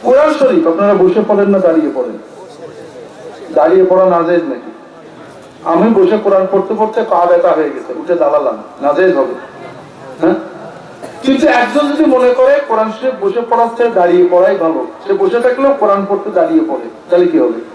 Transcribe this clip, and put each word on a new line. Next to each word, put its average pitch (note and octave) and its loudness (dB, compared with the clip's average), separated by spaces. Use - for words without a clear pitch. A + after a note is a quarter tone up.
কোরআন C#4+ 4
শরীফ E3+ 2
আপনারা G3 2
বসে F#3 2
পড়েন G3+ 2
না F#3+ 2
দাঁড়িয়ে D#3+ 2
পড়েন? A#2+ -6
দাঁড়িয়ে E3+ 4
পড়া F#3 4
নাজেজ E3+ 0
নাকি? B2 -10
আমি F3 2
বসে G3 4
কোরআন G3 2
পড়তে - -2
পড়তে A3 -2
পা F3 2
ব্যথা F3 2
হয়ে D#3 0
গেছে, - -10
উঠে E3+ -4
দাঁড়ালাম, C#3+ -2
নাজেজ D3+ 2
হবে? - -2
হ্যাঁ? E3+ 2
কিন্তু C4+ 2
একজন B3+ 0
যদি D#4 2
মনে B3+ 4
করে C4 2
কোরআন A3 -2
শরীফ C4 -2
বসে G3+ -2
পড়ার A#3 2
চেয়ে A#3 2
দাঁড়িয়ে F3 4
পড়াই F#3+ 2
ভালো, E3 -2
সে - 0
বসে - 0
থাকলেও B3+ 2
কোরআন G3 0
পড়তে G3+ -4
দাঁড়িয়ে D#3+ 2
পড়ে, B2+ -8
তাহলে F3 4
কি D#3+ 0
হবে? A#2 -2